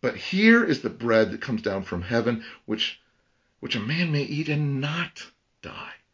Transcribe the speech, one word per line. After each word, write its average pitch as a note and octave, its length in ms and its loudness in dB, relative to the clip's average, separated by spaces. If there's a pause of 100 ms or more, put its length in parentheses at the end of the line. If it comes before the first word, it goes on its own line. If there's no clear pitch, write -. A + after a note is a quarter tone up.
But - 140 -2
here A3+ 480 6
is D3 180 0
the A2 80 -4
bread A2 420 4
that A2+ 100 -10
comes A#2 200 -4
down G2 220 -2
from F2 180 -6
heaven, A2+ 420 -2 (220)
which, - 340 -4 (600)
which - 160 -6
a A2+ 40 -2
man D#3 320 0
may C#3+ 120 2
eat D3+ 260 -4
and D3 320 0
not D3+ 460 -6 (340)
die. - 340 -14 (180)